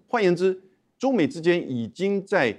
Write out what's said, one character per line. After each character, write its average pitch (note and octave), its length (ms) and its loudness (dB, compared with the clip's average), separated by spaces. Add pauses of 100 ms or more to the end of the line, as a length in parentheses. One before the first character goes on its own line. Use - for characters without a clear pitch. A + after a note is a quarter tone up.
换 A#3+ 120 0
言 F3+ 140 4
之， F#3 260 0 (380)
中 C4 160 0
美 D#3+ 140 2
之 E3 120 -10
间 F3 300 0
已 A#2 160 -4
经 G3 400 -4
在 C#3 320 0